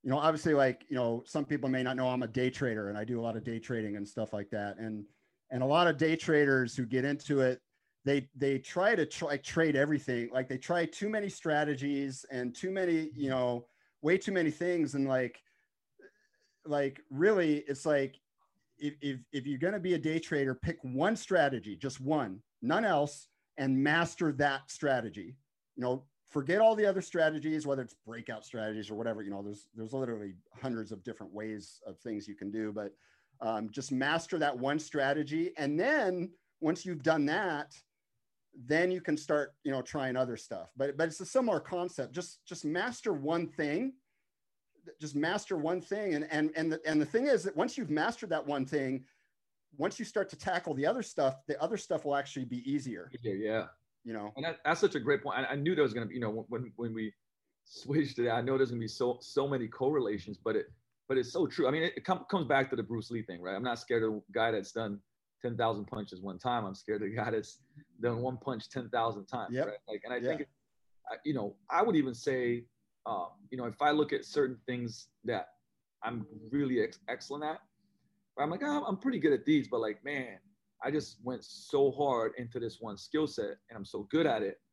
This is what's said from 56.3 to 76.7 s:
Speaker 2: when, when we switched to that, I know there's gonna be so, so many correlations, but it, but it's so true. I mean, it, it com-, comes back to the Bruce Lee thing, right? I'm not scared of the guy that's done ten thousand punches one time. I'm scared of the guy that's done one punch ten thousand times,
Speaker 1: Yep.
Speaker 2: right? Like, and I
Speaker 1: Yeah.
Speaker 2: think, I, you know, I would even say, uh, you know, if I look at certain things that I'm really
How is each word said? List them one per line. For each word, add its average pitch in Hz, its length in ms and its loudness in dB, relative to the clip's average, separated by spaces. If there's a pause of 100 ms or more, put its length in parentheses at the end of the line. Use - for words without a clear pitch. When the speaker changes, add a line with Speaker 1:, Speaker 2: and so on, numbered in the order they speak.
Speaker 2:
when, 120 260 -6
when 117 180 -6
we 110 200 -4 (500)
switched 139 540 -2
to 120 60 2
that, 117 80 2
I 113 100 2
know 131 160 2
there's 131 140 4
gonna 117 100 -4
be 110 80 -4
so, 123 320 0
so 139 260 0
many 123 220 -2
correlations, 107 680 0
but 113 200 0
it, - 80 0 (420)
but 131 100 2
it's 123 140 0
so 165 160 2
true. 143 220 2
I - 20 4
mean, 160 120 2
it, 170 120 0
it - 80 -8
com-, 185 260 0
comes 175 180 0
back 135 240 4
to 127 40 0
the 117 80 -2
Bruce 110 280 -4
Lee 117 100 -4
thing, 87 200 -10
right? 92 140 -4
I'm 110 80 -4
not 120 160 -2
scared 117 240 2
of 110 80 2
the 107 100 -4 (120)
guy 113 180 4
that's 98 220 -2
done 104 260 -2 (420)
ten 120 140 -2
thousand 110 300 0
punches 101 360 -8
one 95 160 -8
time. 120 280 0
I'm 95 100 -6
scared 107 260 -4
of 98 80 -2
the 110 60 -6
guy 107 160 -2
that's 107 280 -4 (420)
done 117 200 0
one 127 160 -2
punch 120 320 -6
ten 120 200 -8
thousand 113 360 0
times, 120 300 -6
Speaker 1:
Yep. 151 120 0
Speaker 2:
right? 104 100 -8 (100)
Like, 104 160 -6
and 120 100 -8
I 123 40 -2
Speaker 1:
Yeah. 127 200 -2
Speaker 2:
think, 147 120 -8 (600)
I, 113 140 -6
you 151 100 -2
know, 104 220 -4 (140)
I 170 120 4
would 214 140 4
even 131 180 2
say, 120 520 0 (400)
uh, 98 220 -4 (220)
you 131 80 -8
know, 123 80 -4
if 113 160 -4
I 147 100 6
look 151 200 4
at 139 140 -2
certain 131 320 0 (100)
things 120 400 -6 (160)
that 107 240 -2 (560)
I'm 113 240 -4 (240)
really 131 300 2